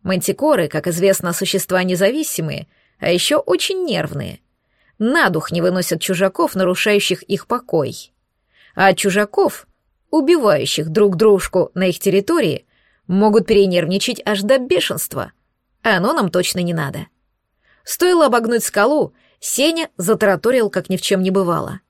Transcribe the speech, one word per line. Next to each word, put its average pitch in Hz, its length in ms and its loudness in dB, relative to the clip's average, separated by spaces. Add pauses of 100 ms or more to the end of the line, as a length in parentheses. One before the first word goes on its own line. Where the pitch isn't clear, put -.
Мантикоры, 190 640 0
как 156 200 -4
известно, 180 460 0
существа 185 500 -2
независимые, 185 840 -2 (320)
а - 100 -2
ещё 180 300 2
очень 370 460 -2
нервные. 170 560 -6 (580)
На 254 300 2
дух 156 220 -4
не 170 100 -2
выносят 180 400 0
чужаков, 196 520 0
нарушающих 190 720 0
их - 240 -6
покой. 170 640 -4 (640)
А 190 140 4
от 185 80 2
чужаков, 208 720 0 (420)
убивающих 214 800 2
друг 202 260 2
дружку 185 580 2
на 185 140 0
их 175 120 -2
территории, 202 680 0 (420)
могут 208 400 4
перенервничать 185 800 2
аж 202 160 -2
до 269 160 2
бешенства. 247 760 -6 (520)
А 214 140 2
оно 208 160 0
нам 233 160 0
точно 180 300 -2
не 175 140 -4
надо. 156 340 -8 (760)
Стоило 349 420 2
обогнуть 233 380 0
скалу, 233 500 0 (260)
Сеня 330 580 -2
затараторил, 214 720 0
как 180 200 -6
ни 185 80 -2
в - 40 -6
чём 190 200 0
не 190 100 0
бывало. 185 580 -2